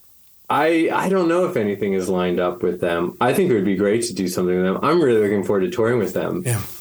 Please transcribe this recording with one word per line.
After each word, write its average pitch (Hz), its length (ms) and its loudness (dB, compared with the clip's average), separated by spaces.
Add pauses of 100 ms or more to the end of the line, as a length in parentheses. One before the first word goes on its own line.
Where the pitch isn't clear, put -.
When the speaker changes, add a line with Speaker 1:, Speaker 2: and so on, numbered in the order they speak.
(500)
Speaker 1:
I, 160 440 2
I 147 160 -2
don't 185 200 2
know 180 160 2
if - 100 -4
anything 101 380 -2
is 95 160 -2
lined 90 320 0
up 87 200 -2
with 90 200 -2
them. 87 400 -2
I 127 120 2
think 180 160 2
it 123 40 4
would 98 120 2
be 98 120 0
great 101 260 2
to - 100 -6
do 92 140 -2
something 90 280 0
with 92 100 2
them. 95 180 0
I'm 156 180 2
really 117 200 4
looking 101 240 0
forward 101 160 0
to 90 100 -2
touring 117 280 0
with 92 140 -2
them. 87 320 -2
Speaker 2:
Yeah. 113 160 -2 (200)